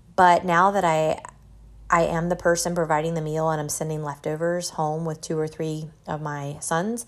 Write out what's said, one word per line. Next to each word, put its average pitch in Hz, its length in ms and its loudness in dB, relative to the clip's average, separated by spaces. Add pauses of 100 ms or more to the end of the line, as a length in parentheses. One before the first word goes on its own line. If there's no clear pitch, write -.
(160)
But 180 300 8
now 180 240 6
that 196 140 2
I, 156 360 2 (680)
I 170 140 4
am 170 260 0
the 175 60 0
person 170 380 0
providing 160 400 0
the 165 60 -2
meal 156 300 -2
and 156 100 0
I'm 147 80 -6
sending 156 340 -4
leftovers 160 680 -4
home 156 340 -4
with 156 160 -6
two 160 180 -4
or 156 80 -2
three 156 440 -8 (160)
of 156 160 -6
my 147 380 -8
sons, 208 480 -4